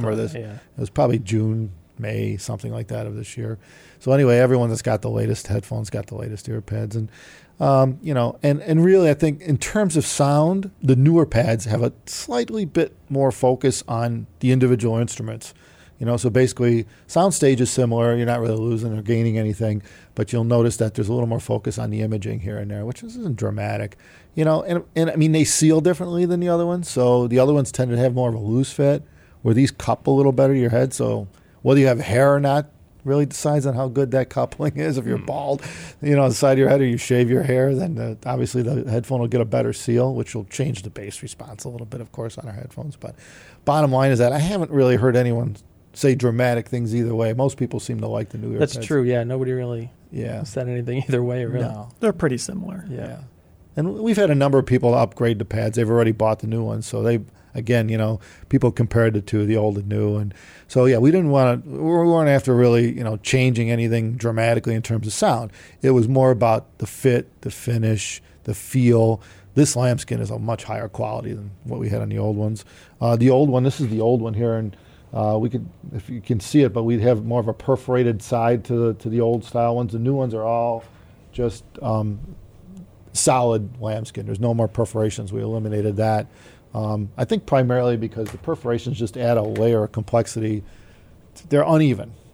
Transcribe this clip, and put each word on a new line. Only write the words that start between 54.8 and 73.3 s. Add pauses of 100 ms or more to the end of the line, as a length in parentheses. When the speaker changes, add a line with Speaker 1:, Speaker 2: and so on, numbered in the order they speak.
Speaker 1:
upgrade
the
pads.
They've
already
bought
the
new
ones,
so
they, (340)
again,
you
know, (300)
people
compared
the
two,
the
old
and
new.
And (340)
so,
yeah,
we
didn't
wanna,
we
weren't
after
really,
you
know,
changing
anything
dramatically
in
terms
of
sound. (300)
It
was
more
about
the
fit,
the
finish, (220)
the
feel. (340)
This
lambskin
is
a
much
higher
quality
than (120)
what
we
had
on
the
old
ones. (340)
Uh,
the